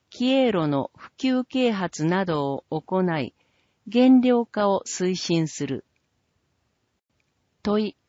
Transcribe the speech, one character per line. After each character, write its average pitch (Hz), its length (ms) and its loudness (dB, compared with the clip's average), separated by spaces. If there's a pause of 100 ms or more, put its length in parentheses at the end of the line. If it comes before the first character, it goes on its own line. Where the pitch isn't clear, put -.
キ 247 200 -2
エ 262 200 2
ロ 165 200 0
の 139 260 -2
普 - 220 -20
及 254 260 0
啓 247 300 -2
発 175 320 -4
な 180 180 0
ど 143 460 -4
を 156 120 -6
行 185 200 -2 (180)
い、 117 140 -6 (540)
減 254 340 6
量 240 240 2
化 208 240 -2
を 196 180 0
推 185 280 -2
進 165 340 -2
す - 180 -8
る。 131 160 -6 (1800)
問 214 260 -2
い。 - 100 -12 (120)